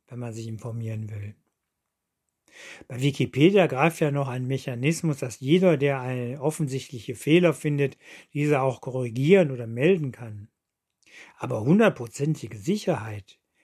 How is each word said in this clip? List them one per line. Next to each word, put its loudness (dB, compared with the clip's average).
wenn -14
man -8
sich -10
informieren -8
will. -10
Bei -8
Wikipedia 4
greift 2
ja 2
noch -2
ein -6
Mechanismus, -2
dass -8
jeder, 4
der 0
eine -6
offensichtliche -4
Fehler 4
findet, -2
diese 2
auch 0
korrigieren 2
oder -8
melden 0
kann. -14
Aber -6
hundertprozentige 0
Sicherheit -4